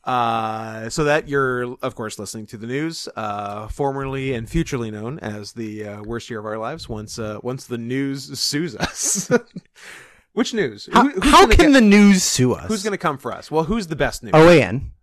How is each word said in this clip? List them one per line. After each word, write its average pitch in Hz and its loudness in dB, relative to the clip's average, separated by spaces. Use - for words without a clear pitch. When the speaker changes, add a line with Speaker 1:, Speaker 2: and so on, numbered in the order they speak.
Speaker 1:
Uh, 113 -4
so 151 -2
that 143 0
you're, 127 -2
of 127 -6
course, 110 -10
listening 107 -12
to 110 -18
the 107 -12
news, 151 -6
uh, 104 -8
formerly 135 -6
and 113 -8
futurely 127 -4
known 110 -10
as 104 -12
the, 107 -10
uh, 104 -14
worst 113 -10
year 113 -8
of 104 -12
our 107 -8
lives, 127 -10
once, 107 -10
uh, 107 -8
once 127 -8
the 120 -8
news 135 -6
sues 147 -4
us. - -4
<laughs> - -20
Which 254 -2
news? 131 -6
Speaker 2:
How, 240 6
Speaker 1:
Who, 285 2
who's 262 4
Speaker 2:
how 359 10
Speaker 1:
gonna 415 6
Speaker 2:
can 320 8
Speaker 1:
get 269 8
Speaker 2:
the 226 6
news 202 8
sue 127 2
us? - -8
Speaker 1:
Who's 214 -2
gonna 208 -4
come 151 -4
for 117 -8
us? - -12
Well, 160 0
who's 202 -4
the 156 -6
best 127 -4
news? 107 -6
Speaker 2:
O 160 10
A 165 8
N. 107 -4